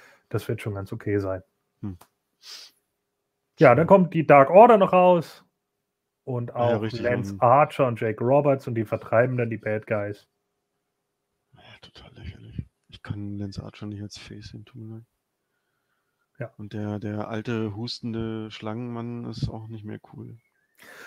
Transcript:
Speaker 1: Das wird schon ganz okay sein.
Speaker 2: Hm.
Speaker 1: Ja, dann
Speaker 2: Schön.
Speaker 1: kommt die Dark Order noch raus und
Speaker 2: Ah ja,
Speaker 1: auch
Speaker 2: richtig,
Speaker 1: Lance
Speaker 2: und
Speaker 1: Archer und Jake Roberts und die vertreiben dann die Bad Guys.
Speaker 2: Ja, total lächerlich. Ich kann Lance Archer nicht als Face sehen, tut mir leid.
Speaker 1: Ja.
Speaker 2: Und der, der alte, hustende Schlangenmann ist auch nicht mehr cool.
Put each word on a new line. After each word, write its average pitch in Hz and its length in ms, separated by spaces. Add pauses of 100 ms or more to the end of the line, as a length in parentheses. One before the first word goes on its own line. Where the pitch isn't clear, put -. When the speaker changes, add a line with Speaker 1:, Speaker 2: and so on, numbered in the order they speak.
(300)
Speaker 1:
Das - 180
wird 117 140
schon 107 120
ganz 98 180
okay 104 280
sein. 95 240 (380)
Speaker 2:
Hm. 95 160 (1600)
Speaker 1:
Ja, 143 160
dann 156 80
Speaker 2:
Schön. 170 40
Speaker 1:
kommt 185 280
die 165 100
Dark 139 240
Order 214 280
noch 190 160
raus 180 520 (800)
und 120 320
Speaker 2:
Ah 120 160
ja, 113 60
Speaker 1:
auch 104 40
Speaker 2:
richtig, 113 200
Speaker 1:
Lance 120 320
Speaker 2:
und 98 100
Speaker 1:
Archer 143 440
und 117 140
Jake 110 220
Roberts 135 440
und 123 80
die 110 100
vertreiben 120 520
dann 117 140
die 107 60
Bad 107 280
Guys. 104 420 (1300)
Speaker 2:
Ja, - 80 (200)
total - 340
lächerlich. - 500 (240)
Ich - 140
kann 101 340
Lance 101 260
Archer 104 220
nicht 104 160
als 104 160
Face 107 320
sehen, 107 160
tut 117 160
mir 110 140
leid. 113 80 (1400)
Speaker 1:
Ja. 117 180
Speaker 2:
Und 107 160
der, 104 260
der 104 300
alte, 110 460
hustende 113 760
Schlangenmann 120 760
ist 113 240
auch 113 180
nicht 110 180
mehr 107 140 (140)
cool. 113 240 (680)